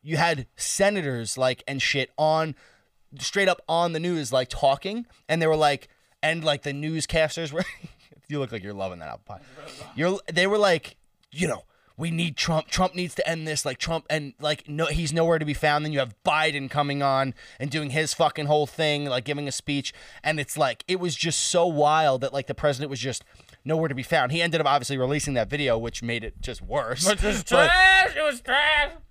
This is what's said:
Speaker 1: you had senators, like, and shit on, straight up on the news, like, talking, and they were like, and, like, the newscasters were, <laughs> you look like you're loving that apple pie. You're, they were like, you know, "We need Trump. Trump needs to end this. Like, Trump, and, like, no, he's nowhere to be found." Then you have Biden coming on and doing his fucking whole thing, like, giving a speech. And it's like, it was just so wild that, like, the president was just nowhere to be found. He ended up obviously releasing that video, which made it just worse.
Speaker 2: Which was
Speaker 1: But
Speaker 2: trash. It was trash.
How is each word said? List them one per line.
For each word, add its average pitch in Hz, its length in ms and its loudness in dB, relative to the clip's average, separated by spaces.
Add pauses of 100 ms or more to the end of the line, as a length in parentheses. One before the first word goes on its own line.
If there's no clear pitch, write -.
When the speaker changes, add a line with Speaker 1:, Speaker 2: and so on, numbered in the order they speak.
Speaker 1:
you 151 160 -4
had 160 280 0 (100)
senators, 147 800 -2
like, 131 300 0
and 135 160 -4
shit 131 340 0
on, 156 380 2 (640)
straight 190 300 0
up 180 200 2
on 170 240 2
the 160 80 -4
news, 160 320 -2
like, 131 180 2
talking, 190 540 0 (240)
and 165 140 0
they 160 60 4
were 156 80 4
like, 147 320 2 (340)
and, 160 200 -2
like, 151 200 0
the 143 100 -6
newscasters 156 800 -2
were, 165 100 -2 (340)
<laughs> - 320 -20
you 147 120 -4
look 131 100 -4
like 104 140 -8
you're 104 80 -10
loving 95 260 -8
that 78 120 -12
apple 57 160 -14
pie. 98 140 -16 (540)
You're, 180 240 0 (140)
they 180 160 2
were 214 100 2
like, 190 380 2 (340)
you 165 160 -2
know, 131 180 -4 (320)
"We 165 140 -6
need 165 260 -4
Trump. 160 320 0
Trump 185 280 0
needs 180 200 -6
to 170 120 -2
end 160 180 -4
this. 151 180 -4
Like, 131 140 -6
Trump, 160 320 -4
and, 151 300 -4
like, 151 280 -4
no, 156 180 -2
he's 151 260 -2
nowhere 165 260 4
to 156 60 -2
be 147 100 -2
found." 151 300 2
Then 151 80 -4
you 143 80 0
have 120 240 -4
Biden 151 440 2
coming 143 320 -2
on 135 320 2 (280)
and 135 100 -6
doing 151 200 -4
his 151 240 -2
fucking 151 320 0
whole 151 200 2
thing, 147 380 0
like, 127 200 -2
giving 147 220 -4
a 135 60 -6
speech. 143 400 -4 (320)
And 156 160 0
it's - 160 -6
like, 151 320 0
it 185 100 0
was 175 160 -2
just 160 240 -2
so 170 280 2
wild 147 560 4
that, 131 100 -4
like, 139 160 -4
the 143 60 -4
president 143 360 -2
was 135 80 -8
just 123 240 -6 (420)
nowhere 160 240 0
to 139 60 -4
be 127 80 -6
found. 135 300 2
He 165 100 0
ended 165 180 0
up 147 60 2
obviously 139 300 2
releasing 139 380 0
that 110 140 0
video, 139 300 0
which 117 240 -6
made 117 220 -4
it - 160 -12
just - 220 -8
worse. 127 440 -2
Speaker 2:
Which 208 160 2
was 202 220 0
Speaker 1:
But 277 240 6
Speaker 2:
trash. 370 480 6
It 302 60 -2
was 277 180 0
trash. 294 500 2 (200)